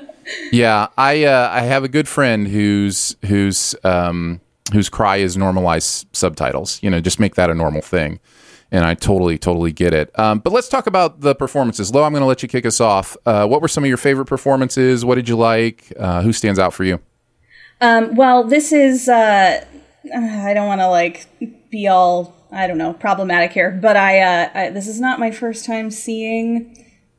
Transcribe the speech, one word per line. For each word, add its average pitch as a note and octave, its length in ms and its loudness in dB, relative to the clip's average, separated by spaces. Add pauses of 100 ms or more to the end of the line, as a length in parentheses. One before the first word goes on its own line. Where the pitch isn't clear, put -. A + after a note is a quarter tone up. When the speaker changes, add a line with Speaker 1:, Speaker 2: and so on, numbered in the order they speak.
(220)
Speaker 1:
<laughs> - 300 -10
Speaker 2:
Yeah. A2 360 2 (100)
I, C#3+ 260 2
uh, B2+ 260 4
I A2 120 -2
have C3+ 200 0
a C3+ 60 -6
good D3 180 -2
friend A#2 400 0
whose, G2+ 800 0
whose, G2 500 0 (100)
um, F2 580 -2 (320)
whose G#2 160 2
cry G2+ 260 0
is F#2 220 -2
normalized F#2 720 -2
subtitles. D#2 720 -4
You G2+ 80 -2
know, E2+ 100 0
just F2+ 180 -2
make G2+ 180 0
that F2+ 120 2
a E2 60 0
normal D#2 260 -2
thing. D#2+ 400 -4 (500)
And F2+ 140 2
I E2 80 2
totally, F2 460 0
totally E2+ 340 -2
get E2+ 220 0
it. D2+ 240 0
Um, G#2+ 220 0
but F3+ 120 -2
let's A#3+ 160 0
talk C4+ 180 -2
about F3 360 0
the C#3 120 2
performances. A#2+ 600 -4
Lo, C#3+ 100 4
I'm D3+ 80 0
gonna C#3+ 140 0
let C3 160 0
you C3+ 80 -10
kick B2 160 -2
us A2+ 160 0
off. G2 420 0
Uh, G#2 220 2
what C#3 160 2
were D#3+ 60 0
some - 140 -2
of C#3 60 0
your B2+ 80 0
favorite C3+ 300 0
performances? B2+ 800 0
What B2 80 4
did B2 140 -2
you A#2 100 0
like? A2+ 600 0
Uh, F2+ 220 -2
who G#2+ 140 2
stands G2 240 0
out F#2 160 2
for F#2+ 100 -4
you? F2+ 160 -2 (800)
Speaker 1:
Um, A3+ 340 2
well, B3 300 6
this D4 280 0
is, C4 360 4
uh, G#3 560 4 (500)
I G#3 400 -4
don't G#3 120 -2
wanna, F#3+ 240 0
like, F3 360 -2 (440)
be G#3 180 -6
all, F3+ 460 2 (180)
I F#3+ 160 -4
don't F3 100 -4
know, E3 160 -4
problematic F3+ 580 -2
here, F#3 180 0
but G3 260 2
I, G3 240 4
uh, F3+ 340 2
I, F#3+ 160 -4
this G3 180 -10
is A3 120 -8
not B3+ 200 -2
my A3+ 120 -2
first A3+ 320 -8
time A3 260 -8
seeing A3+ 920 -6 (340)